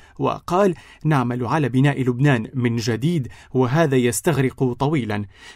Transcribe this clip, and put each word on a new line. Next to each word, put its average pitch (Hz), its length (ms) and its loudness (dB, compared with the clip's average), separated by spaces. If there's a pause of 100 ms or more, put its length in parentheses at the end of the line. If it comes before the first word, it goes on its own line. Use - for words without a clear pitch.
(200)
وقال: 170 560 0 (300)
"نعمل 123 400 0
على 139 240 0
بناء 135 320 2
لبنان 123 520 2
من 120 220 0
جديد، 120 520 -2 (260)
وهذا 131 420 2
يستغرق 127 800 0
طويلاً". 117 520 -2 (300)